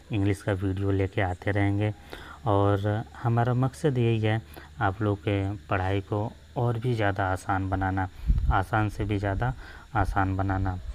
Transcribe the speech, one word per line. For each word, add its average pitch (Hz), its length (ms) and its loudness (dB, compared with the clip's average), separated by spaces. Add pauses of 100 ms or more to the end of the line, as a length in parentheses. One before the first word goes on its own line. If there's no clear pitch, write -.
(120)
इंग्लिश 101 300 0
का 107 120 -2
वीडियो 98 380 -2
लेके 98 300 0
आते 90 300 -2
रहेंगे 101 420 2 (520)
और 101 600 2 (180)
हमारा 120 300 2
मकसद 127 440 0
यही 117 220 2
है 110 220 2 (400)
आप 98 200 0
लोग 104 180 2
के 98 360 0
पढ़ाई 98 460 0
को 107 320 -4 (240)
और 120 220 0
भी 120 160 0
ज़्यादा 101 360 2
आसान 95 380 -2
बनाना, 95 400 0 (420)
आसान 107 380 2
से 107 160 -4
भी 104 120 0
ज़्यादा 101 360 0 (420)
आसान 95 420 2
बनाना। 95 420 0 (160)